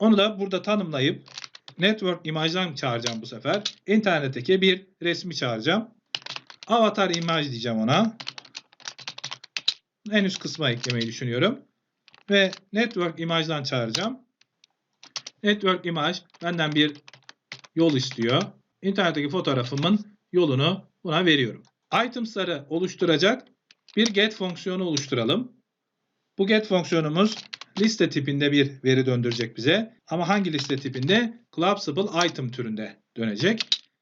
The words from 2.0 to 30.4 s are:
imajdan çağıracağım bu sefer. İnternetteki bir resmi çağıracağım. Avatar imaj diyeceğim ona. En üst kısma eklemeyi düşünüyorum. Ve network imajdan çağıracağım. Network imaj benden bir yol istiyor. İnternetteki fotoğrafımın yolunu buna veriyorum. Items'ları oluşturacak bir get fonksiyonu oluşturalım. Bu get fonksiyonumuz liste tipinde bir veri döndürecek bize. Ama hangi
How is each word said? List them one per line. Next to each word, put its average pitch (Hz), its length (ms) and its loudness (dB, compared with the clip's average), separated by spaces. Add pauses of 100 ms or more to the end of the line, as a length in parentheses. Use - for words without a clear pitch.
imajdan 160 480 -2
çağıracağım 117 460 -4
bu 110 40 -12
sefer. 143 380 -4 (240)
İnternetteki 185 720 2
bir 185 260 2 (140)
resmi 170 340 -4
çağıracağım. 135 540 -2 (800)
Avatar 202 480 2
imaj 165 340 -2
diyeceğim 117 300 -4
ona. 160 380 2 (1900)
En 208 120 4
üst 190 160 -2
kısma 143 320 -4
eklemeyi 120 360 -4
düşünüyorum. 127 520 -2 (680)
Ve 196 220 4 (220)
network 196 460 -2
imajdan 160 440 -2
çağıracağım. 135 560 -4 (1200)
Network 196 420 0
imaj 165 360 -2 (220)
benden 165 280 -2
bir 147 260 2 (800)
yol 160 200 4
istiyor. 123 460 0 (400)
İnternetteki 175 480 0
fotoğrafımın 151 880 0 (140)
yolunu 165 540 2 (180)
buna 175 220 0
veriyorum. 135 380 2 (420)
Items'ları 190 640 -6
oluşturacak 175 800 2 (480)
bir 220 120 4
get 214 280 2
fonksiyonu 185 480 -4
oluşturalım. 143 680 -2 (840)
Bu 196 100 8
get 214 200 6
fonksiyonumuz 170 680 2 (440)
liste 208 300 4
tipinde 143 420 0
bir 143 320 2
veri 131 220 4
döndürecek 120 520 0
bize. 170 400 0 (100)
Ama 170 220 -2
hangi 190 240 2